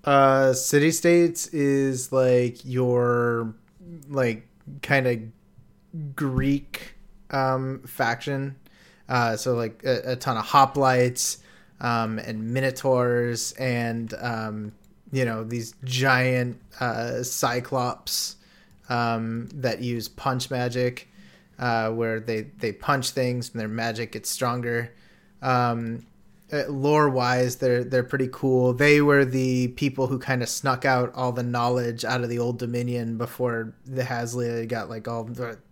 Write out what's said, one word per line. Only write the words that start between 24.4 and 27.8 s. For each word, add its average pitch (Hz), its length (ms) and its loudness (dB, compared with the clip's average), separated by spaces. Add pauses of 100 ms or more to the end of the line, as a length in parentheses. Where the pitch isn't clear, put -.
Um, 120 640 0 (480)
uh, 147 160 -2
lore-wise, 131 880 2
they're, 123 280 2